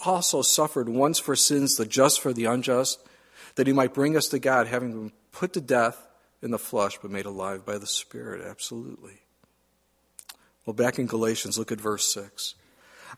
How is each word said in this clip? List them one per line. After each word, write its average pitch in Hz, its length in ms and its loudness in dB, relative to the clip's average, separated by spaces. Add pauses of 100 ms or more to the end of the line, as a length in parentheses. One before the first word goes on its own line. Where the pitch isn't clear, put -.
also 175 360 2
suffered 135 480 2
once 139 300 4
for 139 160 -2
sins, 139 400 4
the 113 100 0
just 135 340 4
for 135 140 -2
the 117 120 -2
unjust, 123 540 0 (560)
that 135 120 4
he 135 60 6
might 131 200 4
bring 147 240 2
us 143 100 0
to 143 120 -2
God, 127 280 4
having 123 240 -4
been 110 200 -10 (200)
put 180 220 -6
to 175 80 0
death 120 460 0 (340)
in 120 80 -6
the 117 80 -2
flesh, 101 440 -2
but 101 100 -12
made 98 160 -8
alive 95 360 -8
by 104 140 -6
the 101 100 -12
Spirit." 107 560 -8
Absolutely. 101 760 -14 (1400)
Well, 113 80 -6
back 120 240 0
in 131 80 0
Galatians, 113 540 -2
look 113 120 -4
at 110 80 -6
verse 104 320 -2
six. - 440 -10 (640)